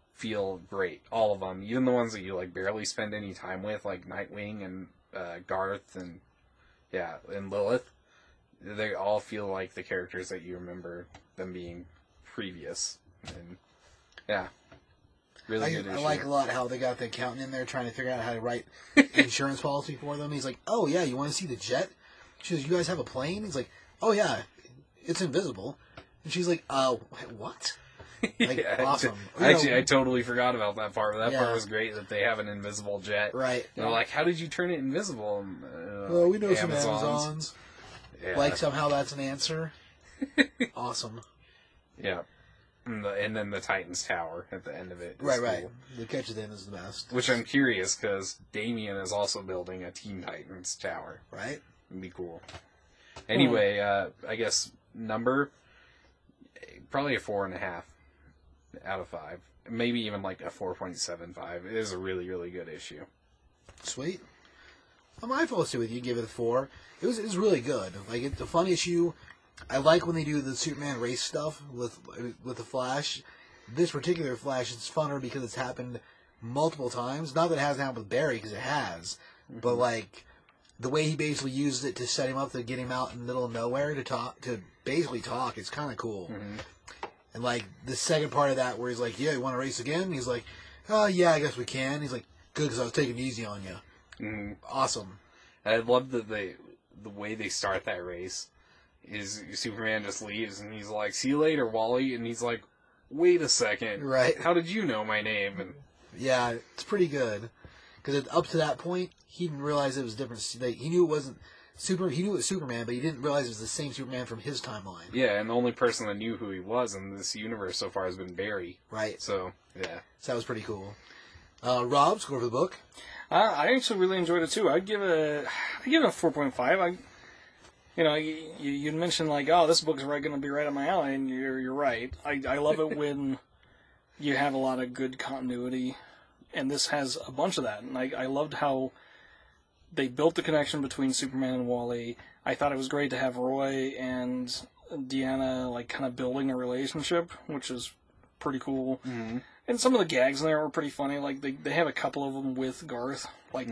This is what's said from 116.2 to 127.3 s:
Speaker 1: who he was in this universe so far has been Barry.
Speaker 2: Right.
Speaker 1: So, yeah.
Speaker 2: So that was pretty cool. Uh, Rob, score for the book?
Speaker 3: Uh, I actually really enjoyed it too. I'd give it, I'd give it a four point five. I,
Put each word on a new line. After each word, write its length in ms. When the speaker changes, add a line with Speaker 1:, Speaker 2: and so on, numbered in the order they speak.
Speaker 1:
who 140
he 100
was 340
in 220
this 180
universe 440
so 120
far 140
has 120
been 180
Barry. 440
Speaker 2:
Right. 300
Speaker 1:
So, 320
yeah. 260
Speaker 2:
So 100
that 60
was 80
pretty 160
cool. 340
Uh, 200
Rob, 340
score 180
for 60
the 80
book? 240
Speaker 3:
Uh, 240
I 180
actually 260
really 180
enjoyed 240
it 80
too. 180
I'd 160
give 180
it, 440
I'd 60
give 140
it 40
a 40
four 180
point 240
five. 240
I, 200